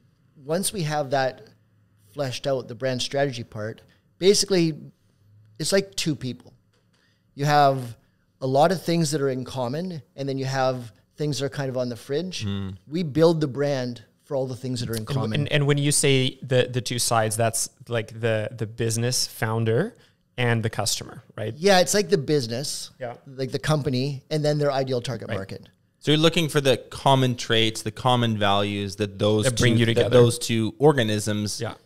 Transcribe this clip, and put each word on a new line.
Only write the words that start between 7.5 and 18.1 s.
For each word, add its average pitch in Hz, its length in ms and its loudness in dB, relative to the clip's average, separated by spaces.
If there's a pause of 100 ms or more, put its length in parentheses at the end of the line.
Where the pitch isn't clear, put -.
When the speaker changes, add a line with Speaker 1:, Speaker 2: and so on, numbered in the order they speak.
Speaker 1:
a 131 60 -4
lot 143 240 6
of 175 120 -2
things 165 280 0
that 151 100 0
are 139 80 2
in 127 160 -4
common, 143 560 -6 (140)
and 139 140 -8
then 135 80 -4
you 135 80 -4
have 131 460 -2 (260)
things 147 220 -4
that 139 60 -2
are 131 40 -2
kind 139 200 -6
of 123 80 -4
on 127 120 -2
the 120 60 -8
fringe. 151 500 -6
Speaker 2:
Mm. 98 320 -6 (100)
Speaker 1:
We 160 160 -4
build 160 380 4
the 151 60 0
brand 127 560 -4 (200)
for 147 120 -8
all 131 120 -2
the 127 80 -8
things 127 260 -6
that 110 80 -6
are 113 40 -4
in 113 60 -4
Speaker 3:
And, 110 80 -8
Speaker 1:
common. 110 340 -2
Speaker 3:
and, 143 100 -2
and 147 160 2
when 143 100 4
you 143 140 2
say 135 500 2
the, 127 300 2
the 123 100 0
two 123 180 -4
sides, 110 380 2
that's, 113 320 0 (180)
like, 113 320 -4